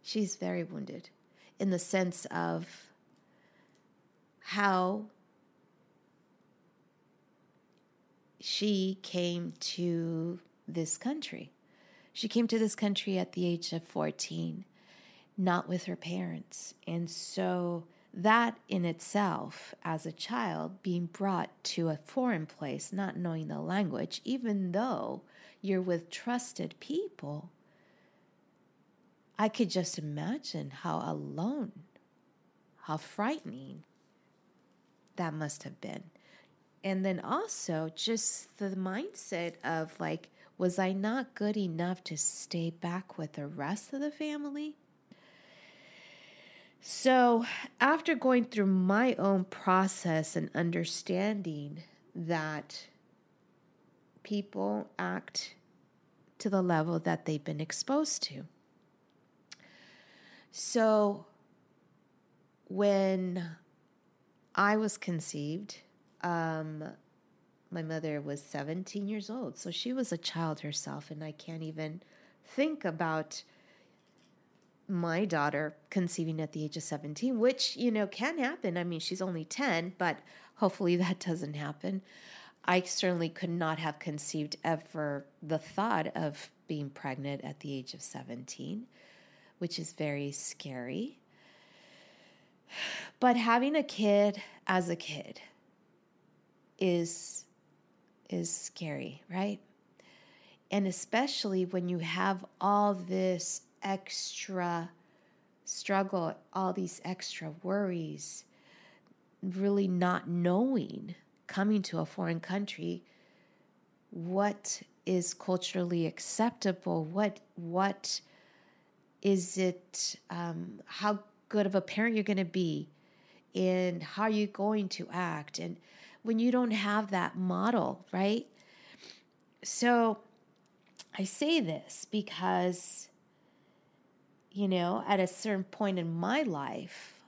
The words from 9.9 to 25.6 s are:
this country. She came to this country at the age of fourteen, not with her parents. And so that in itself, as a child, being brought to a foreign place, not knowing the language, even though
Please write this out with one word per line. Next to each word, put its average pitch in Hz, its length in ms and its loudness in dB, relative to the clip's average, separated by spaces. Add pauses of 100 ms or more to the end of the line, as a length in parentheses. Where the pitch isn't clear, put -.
this 160 300 -2
country. - 540 -6 (600)
She - 160 -4
came 233 200 4
to 226 120 2
this 214 160 4
country 202 420 0
at 180 160 0
the 180 120 0
age 170 280 0
of 165 100 -2
fourteen, 160 840 -4 (680)
not 180 320 2
with 175 180 -2
her 175 100 -4
parents. 170 800 -6 (100)
And 170 240 -4
so 175 760 -2 (280)
that 226 540 4
in 180 180 0
itself, 170 880 -2 (100)
as 160 220 -4
a 160 60 -6
child, 180 720 -4
being 175 240 0
brought 185 420 0 (140)
to 165 260 0
a 151 80 -2
foreign 226 480 0
place, - 480 -8
not 190 240 -2
knowing 165 300 -4
the 147 120 -6
language, 170 640 -2
even 214 480 0
though 196 520 -2 (380)